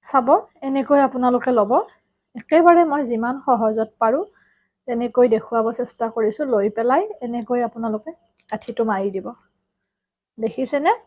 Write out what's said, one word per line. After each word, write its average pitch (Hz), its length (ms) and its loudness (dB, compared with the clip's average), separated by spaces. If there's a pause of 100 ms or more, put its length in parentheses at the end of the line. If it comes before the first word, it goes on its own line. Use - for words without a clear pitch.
চাব, 247 240 0 (400)
এনেকৈ 277 400 2
আপোনালোকে 247 500 0
ল'ব। 208 140 2 (680)
একেবাৰে 339 420 6 (100)
মই 294 180 -2
যিমান 233 240 -4 (120)
সহজত 220 440 0 (120)
পাৰো 233 180 2 (680)
তেনেকৈ 240 460 2
দেখুৱাব 220 320 -2 (140)
চেষ্টা 240 340 -6
কৰিছো। 226 280 -2 (120)
লৈ 202 120 2 (100)
পেলাই 247 260 2 (240)
এনেকৈ 240 420 -4
আপোনালোকে 226 420 -8 (400)
গাঁঠিটো 214 320 -6 (100)
মাৰি 196 240 -2
দিব। 190 100 -8 (1120)
দেখিছেনে? 277 540 -2 (140)